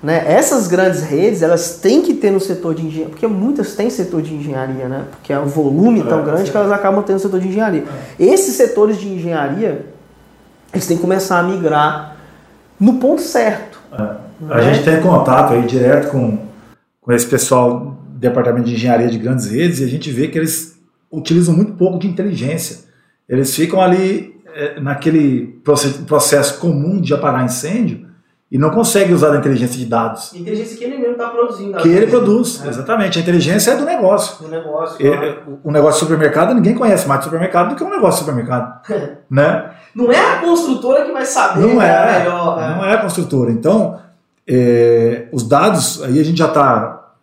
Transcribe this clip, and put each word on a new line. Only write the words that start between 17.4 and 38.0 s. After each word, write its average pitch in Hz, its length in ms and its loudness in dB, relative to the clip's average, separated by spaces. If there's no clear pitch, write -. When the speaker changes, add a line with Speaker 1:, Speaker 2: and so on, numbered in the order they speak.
Speaker 2:
do - 400 -14
departamento 120 480 0
de 120 60 -2
engenharia 120 360 2
de 113 80 -4
grandes 113 320 -4
redes 139 300 0
e 135 60 -2
a - 20 -2
gente 147 240 -6
vê 131 160 -2
que - 100 -4
eles - 400 -6
utilizam 165 460 2
muito 214 180 2
pouco 180 240 0
de 175 100 -4
inteligência. 165 720 -6
Eles 131 260 0
ficam 170 240 0
ali, 185 540 2
é, 147 280 -8
naquele 131 840 0
proce-, 139 420 0
processo 143 540 0
comum 165 400 0
de 135 140 0
apagar 127 320 0
incêndio 160 600 -4
e 131 60 -2
não 147 120 2
consegue 196 440 2
usar 151 160 4
da 147 80 4
inteligência 127 400 0
de 123 80 -6
dados. 113 480 -4
Speaker 1:
Inteligência 214 440 -8
que 240 60 -12
ele 269 140 -8
mesmo 240 180 -4
tá 240 140 -8
produzindo, 214 480 -4
Speaker 2:
Que 165 100 2
ele 165 60 6
Speaker 1:
às 185 120 6
vezes, 226 40 -2
Speaker 2:
produz, 226 520 2
Speaker 1:
né? - 80 -8
Speaker 2:
exatamente. 175 480 -2
A 170 40 -2
inteligência 175 500 2
é 277 60 2
do 285 80 -2
negócio. 202 580 0
Speaker 1:
Do 156 60 -16
negócio, 160 560 -8
Speaker 2:
E, 139 40 6
Speaker 1:
claro. 143 280 -2
Speaker 2:
o, 147 60 -6
o - 20 -2
negócio 147 220 4
de - 80 2
supermercado, 160 520 2
ninguém 214 220 4
conhece 226 320 2
mais 135 140 0
de - 40 -8
supermercado 175 440 0
do 285 60 -4
que - 80 -6
um 370 60 -6
negócio 220 300 0